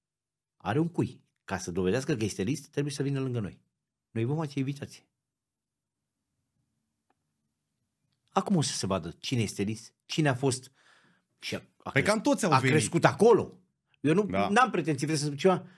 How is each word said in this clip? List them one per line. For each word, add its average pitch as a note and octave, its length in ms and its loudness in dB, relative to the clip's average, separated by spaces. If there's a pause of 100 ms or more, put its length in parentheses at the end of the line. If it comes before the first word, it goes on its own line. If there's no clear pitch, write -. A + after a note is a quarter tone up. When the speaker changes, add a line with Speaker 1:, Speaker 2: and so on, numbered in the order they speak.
(580)
Speaker 1:
Are A#2 220 -2
un E3 100 0
cui. - 320 -4 (220)
Ca F#2+ 140 -6
să F2+ 140 -8
dovedească G2 440 0
că A2 80 -4
este G2 200 -4
list, B2 260 -6
trebuie C#3+ 240 -4
să C#3+ 100 -6
vină C#3 160 -2
lângă C3 200 -4
noi. F#2+ 220 -8 (500)
Noi A2+ 140 -4
vom C#3+ 120 -2
face D3+ 220 -6
invitație. - 460 -8 (3250)
Acum G3 240 0
o D#3+ 60 4
să - 120 -2
se - 120 -6
vadă F2+ 340 -4
cine A#2+ 220 -2
este G2+ 220 -4
list, G#2+ 300 -6 (120)
cine D3+ 240 0
a B2+ 60 2
fost B2+ 360 -2 (680)
și - 160 -8
a, - 20 -8
a - 340 -14
Speaker 2:
Păi - 0 -
Speaker 1:
cres-, D3 140 2
Speaker 2:
cam G#3+ 160 2
toți C#4 240 0
au E3+ 60 2
Speaker 1:
a C3+ 80 6
Speaker 2:
venit. C3 160 2
Speaker 1:
crescut D#3 300 2
acolo. F3+ 540 4 (420)
Eu D3 120 2
nu, G3+ 100 2
Speaker 2:
Da. G2+ 260 0
Speaker 1:
n-am A#3 220 4
pretenții, D#3 340 -2
vreau D3+ 160 -2
să D3 40 -4
spun C#3+ 120 -6
ceva. F3+ 300 2 (100)